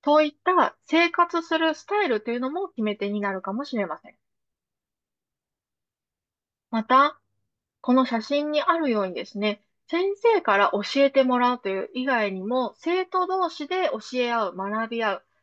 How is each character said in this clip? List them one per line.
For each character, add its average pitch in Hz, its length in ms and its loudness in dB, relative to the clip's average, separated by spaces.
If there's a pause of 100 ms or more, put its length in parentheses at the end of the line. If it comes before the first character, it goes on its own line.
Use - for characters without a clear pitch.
と 302 180 6
い 302 80 2
っ 294 40 -8 (120)
た 359 400 2
生 339 240 2
活 349 320 0
す 330 180 -2
る 320 160 2
ス - 120 -16
タ 415 180 0
イ 320 60 -2
ル 214 100 0
と 233 120 -6
い 240 40 -4
う 240 40 -6
の 262 100 -4
も 359 180 -6
決 - 140 -8
め 208 140 -2
手 202 120 -6
に 202 140 -4
な 202 100 -4
る 190 80 -6
か 196 140 -8
も 269 100 -6
し 262 120 -8
れ 196 100 -2
ま 156 120 -10
せ - 120 -20
ん。 - 60 -20 (2500)
ま 220 140 -4
た、 277 340 4 (640)
こ 247 140 0
の 262 100 4
写 233 160 -2
真 294 300 -2
に 302 100 0
あ 339 160 2
る 302 140 -2
よ 208 140 0
う - 20 -4
に 180 80 -8
で 123 100 -8
す - 140 -14
ね、 208 240 -2 (260)
先 339 140 -2 (140)
生 453 260 2
か 202 160 2
ら 202 160 4
教 202 80 -2 (140)
え 277 140 4
て 269 140 4
も 247 140 2
ら 247 160 2
う 247 40 -8
と 196 120 -6
い 190 80 -2
う 190 160 -6
以 254 100 -6
外 226 260 0
に 185 120 -6
も、 240 340 -4
生 359 300 -2
徒 370 200 -2
同 370 220 -2
士 302 200 -10
で 359 220 0
教 220 280 -8
え 240 160 0
合 214 140 0
う、 175 60 -8
学 214 360 -6
び 233 120 -4
合 202 120 0
う、 - 80 -10 (200)